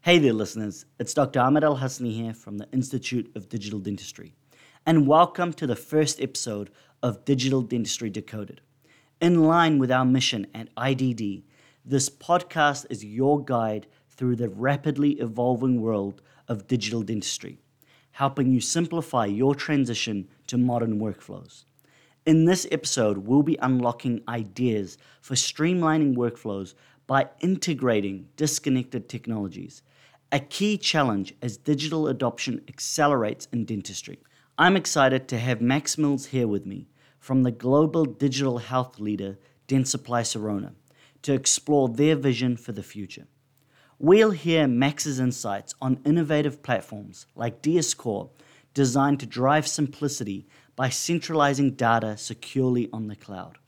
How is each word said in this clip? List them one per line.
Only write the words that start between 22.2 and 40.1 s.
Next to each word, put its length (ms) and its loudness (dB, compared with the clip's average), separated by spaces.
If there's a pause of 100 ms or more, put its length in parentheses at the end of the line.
In 180 6
this 280 2
episode, 460 0
we'll 260 4
be 180 0
unlocking 640 0
ideas 720 -4 (220)
for 160 -6
streamlining 800 0
workflows 580 -4 (320)
by 220 0 (100)
integrating 960 -2
disconnected 760 -2
technologies, 720 -10 (480)
a 100 0
key 380 -2
challenge 640 0
as 160 -6
digital 500 -2
adoption 580 -4
accelerates 840 -2
in 140 -4
dentistry. 520 -10 (380)
I'm 200 6
excited 520 2
to 100 -2
have 220 -2
Max 380 0
Mills 280 0
here 220 0
with 160 -2
me 240 -12 (300)
from 240 0
the 80 2
global 560 2
digital 500 -2
health 420 -4
leader, 380 -6 (320)
Dentsply 540 0